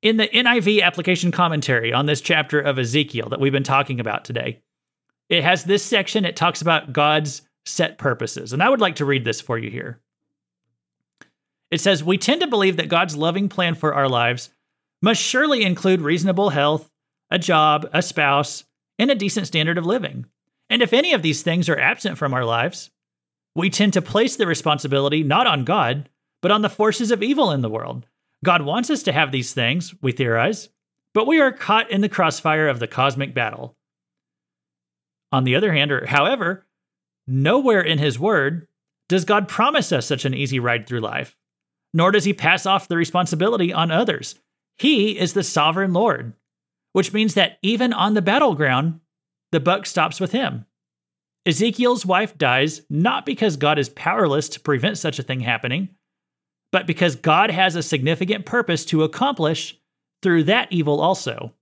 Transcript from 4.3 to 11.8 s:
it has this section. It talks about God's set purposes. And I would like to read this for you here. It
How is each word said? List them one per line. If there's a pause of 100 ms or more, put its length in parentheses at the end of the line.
it
has
this
section.
It
talks
about
God's (220)
set
purposes.
And
I
would
like
to
read
this
for
you
here. (1700)
It